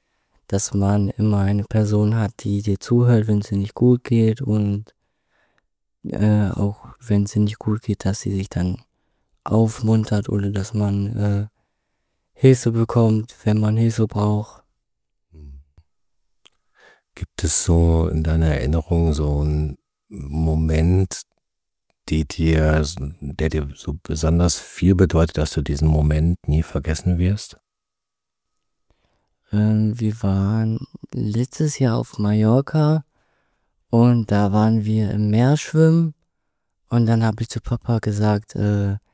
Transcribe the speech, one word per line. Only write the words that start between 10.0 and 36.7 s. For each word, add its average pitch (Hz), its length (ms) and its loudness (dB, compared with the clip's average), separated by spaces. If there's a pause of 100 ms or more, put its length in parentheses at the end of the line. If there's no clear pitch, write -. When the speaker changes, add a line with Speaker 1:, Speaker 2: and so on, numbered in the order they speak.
Speaker 1:
oder 101 220 -2
dass 101 220 -6
man, 101 440 -2
äh, 101 300 -2 (840)
Hilfe 131 380 4
bekommt, 113 720 0
wenn 107 160 2
man 107 180 0
Hilfe 113 300 0
braucht. 104 540 -2 (2500)
Speaker 2:
Gibt - 300 -10
es - 200 -2
so 82 440 4
in 80 140 -2
deiner 80 240 2
Erinnerung 80 640 0
so 73 280 -2
einen 76 360 -2 (320)
Moment, 80 1120 0 (840)
die 78 180 -2
dir, 78 580 2 (360)
der - 300 -4
dir 73 240 -4
so 76 280 -10
besonders 82 560 0
viel - 360 0
bedeutet, 87 420 2
dass 78 160 -2
du - 80 -4
diesen 73 280 0
Moment 78 480 2 (100)
nie 78 160 2
vergessen 78 560 -4
wirst? 92 420 -4 (1900)
Speaker 1:
Ähm, 107 480 2
wir 110 220 -4
waren 107 640 0 (260)
letztes 120 640 -4
Jahr 120 200 2
auf - 200 -8
Mallorca 123 840 2 (840)
und 117 400 4
da 101 220 2
waren 110 320 2
wir 107 260 0
im 104 200 0
Meer 123 260 4
schwimmen 160 580 2 (760)